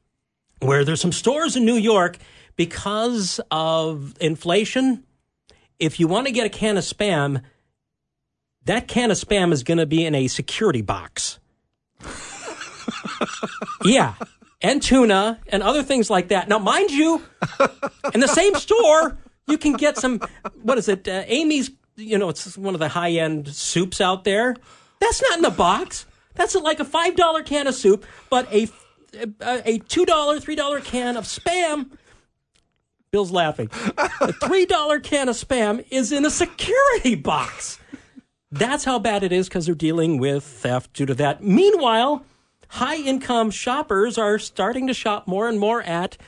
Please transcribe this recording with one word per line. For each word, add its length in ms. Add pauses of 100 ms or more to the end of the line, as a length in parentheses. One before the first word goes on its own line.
(600)
where 240
there's 160
some 120
stores 440
in 80
New 120
York, 420 (380)
because 840 (120)
of 720
inflation, 840 (760)
if 220
you 80
want 180
to 60
get 140
a 20
can 300
of 60
Spam, 580 (1200)
that 240
can 240
of 60
Spam 340
is 100
gonna 240
be 180
in 120
a 100
security 560
box. 560 (600)
<laughs> 60 (1800)
Yeah. 300 (480)
And 200
tuna 560 (100)
and 140
other 200
things 280
like 180
that. 200
Now, 100
mind 320
you, 320 (920)
in 60
the 80
same 260
store, 600 (300)
you 120
can 160
get 240
some, 220 (420)
what 160
is 100
it, 180
uh, 200
Amy's, 440 (260)
you 220
know, 120
it's 260
one 180
of 60
the 80
high-end 640
soups 460
out 240
there. 320 (420)
That's 240
not 140
in 60
the 80
box. 560 (280)
That's 200
like 260
a 40
five 320
dollar 260
can 240
of 80
soup, 300 (240)
but 240
a, 160 (720)
a, 300
a 80
two 260
dollar, 360
three 160
dollar 240
can 360
of 80
Spam. 640 (1200)
Bill's 200
laughing. 400 (260)
A 360
three 340
dollar 340
can 280
of 80
Spam 540
is 220
in 140
a 40
security 840
box. 640 (720)
That's 340
how 140
bad 240
it 100
is 160
'cause 180
they're 80
dealing 440
with 260
theft 480
due 140
to 80
that. 280
Meanwhile, 840 (440)
high-income 840
shoppers 680
are 200
starting 500
to 60
shop 320
more 220
and 100
more 240
at 460